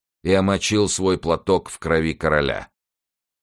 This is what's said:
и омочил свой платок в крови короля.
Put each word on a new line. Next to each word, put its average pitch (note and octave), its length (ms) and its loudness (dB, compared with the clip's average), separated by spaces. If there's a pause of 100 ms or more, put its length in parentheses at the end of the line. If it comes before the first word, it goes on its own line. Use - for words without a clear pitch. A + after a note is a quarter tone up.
(240)
и F#2 100 2
омочил G2 540 2
свой F#2 300 0
платок E2+ 520 0
в - 100 -16
крови D#2+ 340 0
короля. C#2+ 560 -2 (720)